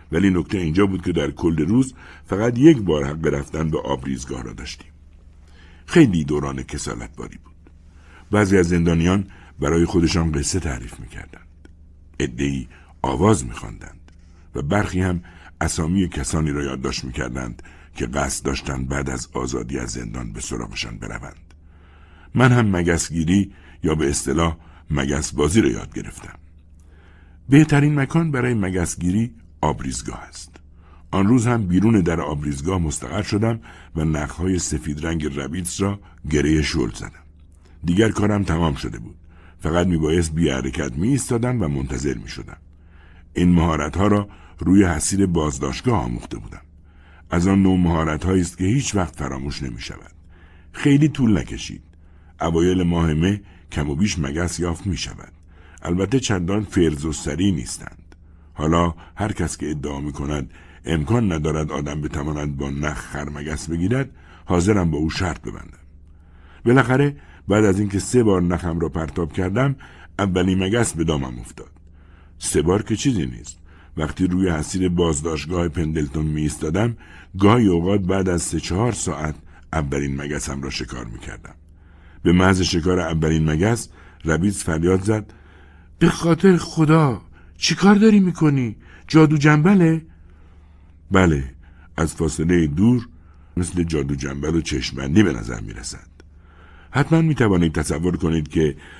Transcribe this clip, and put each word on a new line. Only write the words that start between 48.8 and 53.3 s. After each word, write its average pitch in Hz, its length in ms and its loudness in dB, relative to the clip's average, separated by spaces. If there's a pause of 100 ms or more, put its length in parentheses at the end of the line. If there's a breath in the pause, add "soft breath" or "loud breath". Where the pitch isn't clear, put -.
وقت 87 220 -2
فراموش 67 460 -8
نمی‌شود. 58 500 -12 (600 soft breath)
خیلی 143 360 4
طول 110 300 2
نکشید. - 440 -10 (580 soft breath)
اوایل 85 420 2
ماه 85 320 2
مه 95 260 0 (320 soft breath)